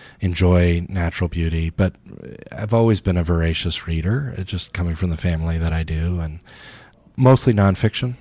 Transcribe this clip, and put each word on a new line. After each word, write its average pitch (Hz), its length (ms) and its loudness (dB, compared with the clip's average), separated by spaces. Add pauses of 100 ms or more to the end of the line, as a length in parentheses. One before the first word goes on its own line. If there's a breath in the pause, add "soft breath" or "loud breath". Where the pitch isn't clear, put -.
(200 loud breath)
enjoy 87 680 2
natural 87 400 -2
beauty. 82 440 -2
But 92 240 0 (560)
I've 107 220 -6
always 113 280 4
been 90 160 0
a 85 60 2
voracious 82 640 0
reader, 90 500 -2
it 92 80 -6
just - 280 -8
coming 87 220 -4
from 90 140 -2
the 80 80 -2
family 82 400 -2
that 80 160 -2
I 82 80 0
do, 80 380 -2
and 78 200 -6 (800 loud breath)
mostly 131 360 6
nonfiction. 104 680 2